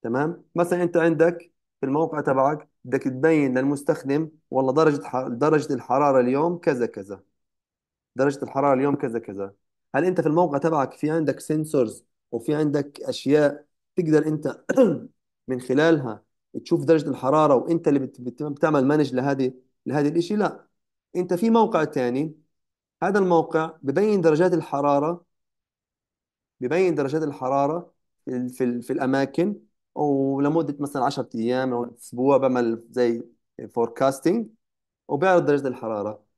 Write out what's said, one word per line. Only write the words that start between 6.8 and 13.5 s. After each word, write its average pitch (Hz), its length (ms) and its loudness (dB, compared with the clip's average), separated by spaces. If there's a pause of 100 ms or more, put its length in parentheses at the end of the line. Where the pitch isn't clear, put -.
كذا. 98 360 -12 (960)
درجة 139 260 0
الحرارة 139 320 0
اليوم 139 220 0
كذا 117 220 -4
كذا. 98 360 -10 (400)
هل 147 100 2
أنت 180 160 0
في 156 80 0
الموقع 151 300 2
تبعك 147 340 0
في 151 180 -4
عندك 151 300 -2
سنسورز 151 640 -2 (280)
وفي 120 220 -4
عندك 147 460 -2
أشياء 143 680 0 (300)